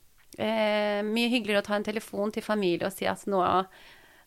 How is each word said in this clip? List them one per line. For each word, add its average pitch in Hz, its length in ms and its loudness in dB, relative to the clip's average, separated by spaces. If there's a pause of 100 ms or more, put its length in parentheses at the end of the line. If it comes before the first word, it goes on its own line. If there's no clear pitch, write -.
(380)
Eh, 214 680 0
mye 226 280 0
hyggeligere 208 300 2
å - 20 -8
ta 208 120 -2
en 208 80 0
telefon 208 480 -4
til 220 120 -6
familie 185 440 2
og 196 60 -2
si - 120 -6
at 190 220 -2
nå, 196 140 2 (840)